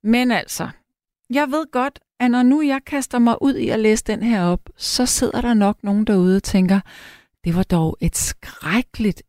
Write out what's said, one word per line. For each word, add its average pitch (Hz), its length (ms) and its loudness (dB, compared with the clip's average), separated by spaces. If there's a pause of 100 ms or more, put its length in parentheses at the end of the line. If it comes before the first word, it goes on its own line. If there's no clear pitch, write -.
Men 247 280 2
altså, - 380 -6 (600)
jeg 269 220 0
ved 302 200 -4
godt, 254 280 -4 (200)
at 247 120 2
når 247 120 2
nu 277 180 4
jeg 269 240 -2
kaster 262 340 -6
mig 233 220 2
ud 277 140 0
i 240 140 -4
at 220 100 0
læse 214 280 2
den 214 160 -4
her 220 200 0
op, 175 340 -2
så - 280 -2
sidder - 360 -2
der 240 120 0
nok 202 300 2
nogen 208 220 0
derude 185 300 4
og 196 80 0
tænker, 190 360 2 (640)
"Det 165 120 -2
var 185 80 2
dog 160 380 0
et 165 140 -2
skrækkeligt - 1120 -4